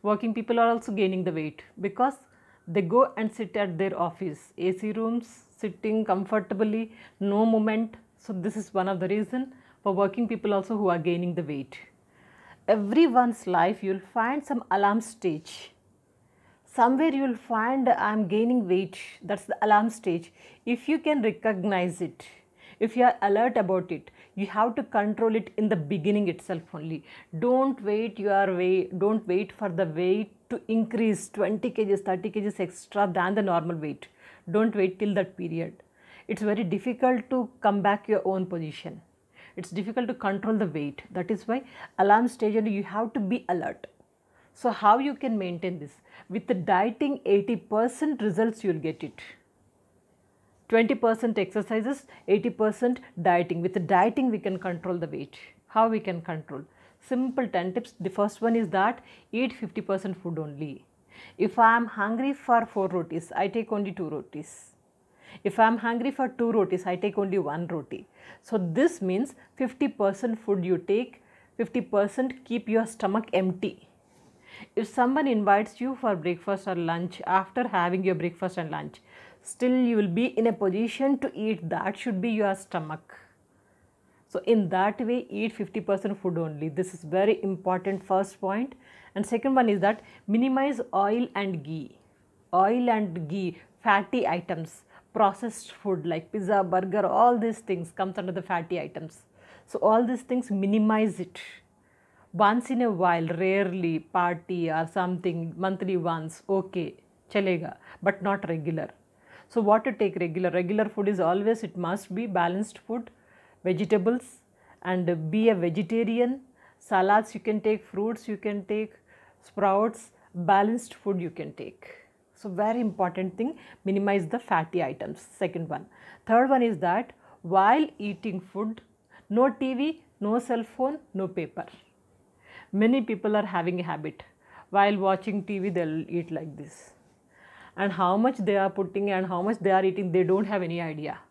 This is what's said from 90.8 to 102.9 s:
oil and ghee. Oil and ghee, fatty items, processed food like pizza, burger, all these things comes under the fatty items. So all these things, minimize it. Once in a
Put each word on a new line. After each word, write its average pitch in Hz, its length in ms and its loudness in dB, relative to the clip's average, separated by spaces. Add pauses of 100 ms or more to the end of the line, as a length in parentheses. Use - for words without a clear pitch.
oil 208 400 2
and 190 280 -4
ghee. 151 360 -10 (560)
Oil 233 360 4
and 180 380 0
ghee, 180 300 -4 (240)
fatty 208 440 2
items, 165 560 -4 (300)
processed 214 600 0
food 185 340 -4
like 165 260 -4
pizza, 202 300 2
burger, 185 440 0
all 240 320 6
these 226 220 -2
things 170 320 -4
comes 190 260 -4
under 180 140 -6
the 170 100 -4
fatty 170 380 -4
items. 156 420 -12 (440)
So - 120 -6
all 220 280 6
these 240 160 -2
things, 247 280 -4
minimize 214 720 2
it. - 200 -10 (920)
Once 214 360 4
in 247 120 2
a 240 80 4